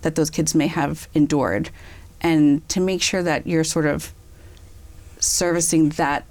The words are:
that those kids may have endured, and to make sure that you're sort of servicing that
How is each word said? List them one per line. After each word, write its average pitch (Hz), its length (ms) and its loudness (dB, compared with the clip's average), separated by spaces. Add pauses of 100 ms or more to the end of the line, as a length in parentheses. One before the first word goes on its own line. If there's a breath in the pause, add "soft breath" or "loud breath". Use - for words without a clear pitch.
that 160 120 -2
those 156 160 0
kids - 240 -2
may 151 120 4
have 151 480 -4
endured, 139 560 0 (500 loud breath)
and 151 480 4
to - 120 -2
make 185 220 0
sure 185 200 -2
that 160 240 -2
you're 160 180 2
sort 160 220 0
of 151 260 -4 (1040 soft breath)
servicing 170 720 2
that 147 400 -2